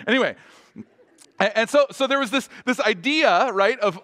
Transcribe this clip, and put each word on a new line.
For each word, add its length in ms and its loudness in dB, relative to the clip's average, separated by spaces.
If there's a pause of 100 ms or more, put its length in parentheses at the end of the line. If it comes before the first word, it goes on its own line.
Anyway. 300 0 (1040)
And, 180 0
and 140 0
so, 200 4
so 160 -4
there 120 0
was 120 -4
this, 180 -2 (180)
this 120 -2
idea, 760 2
right, 280 2
of, 240 -2